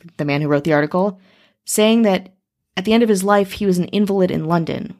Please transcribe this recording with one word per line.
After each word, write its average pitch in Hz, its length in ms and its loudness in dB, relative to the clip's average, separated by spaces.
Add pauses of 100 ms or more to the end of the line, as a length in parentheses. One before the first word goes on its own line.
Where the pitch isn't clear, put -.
(160)
the 151 80 -6
man 143 160 -2
who 151 80 -2
wrote 143 140 0
the 160 100 -2
article, 180 460 -2 (460)
saying 220 380 2
that 190 320 0 (420)
at 190 80 -8
the 214 80 0
end 233 100 4
of 220 60 2
his 196 160 2
life, 202 260 2
he - 160 -6
was 185 120 2
an 175 80 0
invalid 196 440 0
in 156 140 -4
London, 165 560 -4